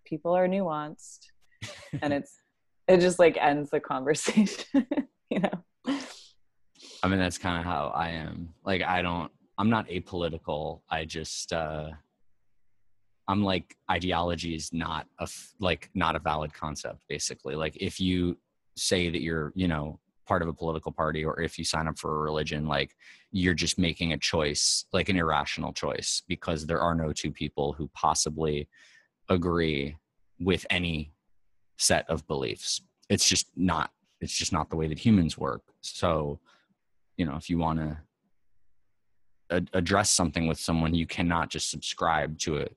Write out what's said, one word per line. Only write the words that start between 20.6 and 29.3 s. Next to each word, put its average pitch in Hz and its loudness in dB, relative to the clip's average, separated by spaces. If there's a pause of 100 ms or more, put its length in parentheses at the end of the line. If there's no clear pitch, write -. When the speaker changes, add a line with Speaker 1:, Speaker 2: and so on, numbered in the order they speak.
Speaker 2:
party, 78 -2
or 78 -2
if 82 -4
you 80 -6
sign 80 -2
up 80 -4
for 78 -4
a - -2
religion, 78 -2
like, 71 -2 (340)
you're 90 4
just 80 -2
making 82 2
a 73 -2
choice, - 0
like, 90 2
an 95 2
irrational 78 0
choice, - -4
because 80 -4
there 80 0
are 85 4
no 80 0
two 78 -4
people 73 -2
who 73 -6
possibly 76 0 (600)
agree 82 2 (420)